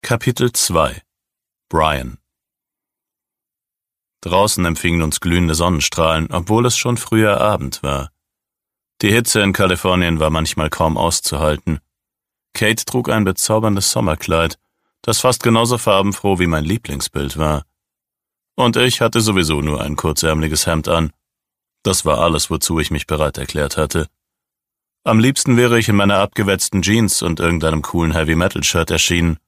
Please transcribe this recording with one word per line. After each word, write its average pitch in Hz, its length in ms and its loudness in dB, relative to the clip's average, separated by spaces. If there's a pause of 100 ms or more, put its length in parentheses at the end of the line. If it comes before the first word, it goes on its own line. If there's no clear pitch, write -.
(140)
Kapitel 120 380 0
zwei. 78 500 0 (680)
Brian. 71 480 0 (2000)
Draußen 92 440 0
empfingen 85 360 0
uns 78 200 -2
glühende 85 340 2
Sonnenstrahlen, 80 760 0
obwohl 104 360 0
es 123 120 0
schon 120 200 -2
früher 110 420 2
Abend 92 440 -2
war. 69 280 -4 (920)
Die 101 100 2
Hitze 113 280 2
in 98 140 2
Kalifornien 90 680 0
war 78 100 2
manchmal 78 400 -2
kaum 80 280 -2
auszuhalten. 76 800 -2 (760)
Kate 110 300 0
trug 123 260 -4
ein 110 140 0
bezauberndes 101 680 0
Sommerkleid, 82 680 -2 (420)
das - 200 -2
fast 127 200 2
genauso 117 360 2
farbenfroh 98 600 2
wie 87 100 2
mein 78 180 0
Lieblingsbild 73 720 -6
war. 76 260 0 (920)
Und 120 200 2
ich 123 240 2
hatte 117 220 2
sowieso 85 400 2
nur 73 200 -2
ein 73 140 -6
kurzärmeliges 78 720 0
Hemd 80 220 0
an. 82 240 0 (680)
Das 95 220 -2
war 73 160 0
alles, 80 300 0
wozu 82 280 -2
ich 76 140 -2
mich 73 160 -4
bereit 76 300 -2
erklärt 71 400 -4
hatte. 78 300 -2 (1000)
Am 113 140 4
liebsten 127 360 2
wäre 117 240 4
ich 110 80 0
in 104 80 2
meiner 101 220 4
abgewetzten 98 640 0
Jeans 104 400 2
und 85 180 -2
irgendeinem 80 420 0
coolen 82 300 -2
Heavy-Metal-Shirt 80 800 0
erschienen. 82 460 0 (100)